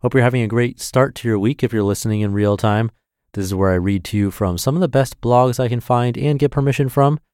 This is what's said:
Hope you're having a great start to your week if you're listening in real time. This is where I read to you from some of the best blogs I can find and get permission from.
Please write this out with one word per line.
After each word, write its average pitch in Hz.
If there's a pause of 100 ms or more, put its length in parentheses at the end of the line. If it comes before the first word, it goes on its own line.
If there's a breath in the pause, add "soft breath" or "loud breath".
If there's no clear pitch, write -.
Hope 127
you're 127
having 123
a 113
great 120
start 131
to -
your 110
week 113
if 127
you're 107
listening 104
in 101
real 104
time. 107 (440)
This 101
is 95
where 95
I 92
read 92
to -
you 101
from 90
some 135
of 170
the 180
best 135
blogs 123
I 127
can 117
find 123
and 143
get 143
permission 139
from. 143 (140)